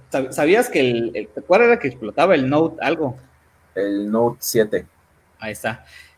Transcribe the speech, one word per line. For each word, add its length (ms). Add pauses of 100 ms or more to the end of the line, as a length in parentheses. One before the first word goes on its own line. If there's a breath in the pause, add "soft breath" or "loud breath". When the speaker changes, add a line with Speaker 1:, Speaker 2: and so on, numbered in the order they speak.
(120)
Speaker 1:
Sab-, 200
¿sabías 380
que 100
el, 340
el, 160 (160)
cuál 160
era 160
que 120
explotaba? 440
El 160
Note 320
algo. 340 (600)
Speaker 2:
El 340
Note 300
siete. 480 (520)
Speaker 1:
Ahí 120
está. 340 (320 loud breath)